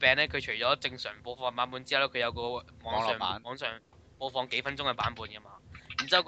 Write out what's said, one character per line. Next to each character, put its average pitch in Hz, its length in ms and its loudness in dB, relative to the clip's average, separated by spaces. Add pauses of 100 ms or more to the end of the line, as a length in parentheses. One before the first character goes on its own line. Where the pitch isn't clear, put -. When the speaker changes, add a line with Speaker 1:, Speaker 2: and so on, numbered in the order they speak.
(160)
Speaker 1:
呢， 151 120 4
佢 139 140 -2
除 120 100 -6
咗 120 260 4
正 127 200 -4
常 107 140 -6 (100)
播 123 140 -8
放 123 200 -4
版 123 140 0
本 127 160 -8
之 143 100 -6
外 135 60 6
呢， 135 80 2
佢 131 100 -2
有 120 120 2
個 120 100 -6 (420)
網 113 180 0
上， 113 60 2
Speaker 2:
網 110 60 4
絡 113 40 -2
版。 101 260 -2
Speaker 1:
網 123 140 -8
上 135 120 -4 (480)
播 135 120 -4
放 127 200 -2
幾 120 120 0
分 139 160 -4
鐘 143 120 -6
嘅 120 40 2
版 113 200 0
本 110 160 -10
㗎 107 120 -16
嘛。 101 100 -20 (480)
然 135 80 -2
之 180 80 4
後 180 60 8
嗰 170 60 0